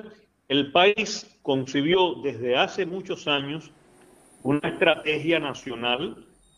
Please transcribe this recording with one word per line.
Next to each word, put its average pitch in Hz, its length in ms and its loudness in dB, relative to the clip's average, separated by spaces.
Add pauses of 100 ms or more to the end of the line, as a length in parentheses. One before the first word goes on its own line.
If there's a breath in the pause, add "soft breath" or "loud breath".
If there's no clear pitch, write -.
(480 loud breath)
el 139 240 0
país 202 720 2
concibió 143 720 2
desde 123 420 -2
hace 190 280 0
muchos 180 420 -8
años 143 440 -4 (720)
una 147 240 0
estrategia 160 720 0
nacional, 127 840 -6 (320)